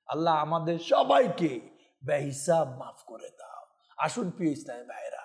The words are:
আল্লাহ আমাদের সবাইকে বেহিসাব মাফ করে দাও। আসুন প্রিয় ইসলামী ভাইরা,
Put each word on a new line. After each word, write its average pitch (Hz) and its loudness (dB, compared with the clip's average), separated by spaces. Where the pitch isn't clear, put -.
আল্লাহ 160 2
আমাদের 160 0
সবাইকে 175 2
বেহিসাব 143 0
মাফ - -16
করে - -16
দাও। - -18
আসুন 170 -2
প্রিয় 160 0
ইসলামী 123 -8
ভাইরা, - -12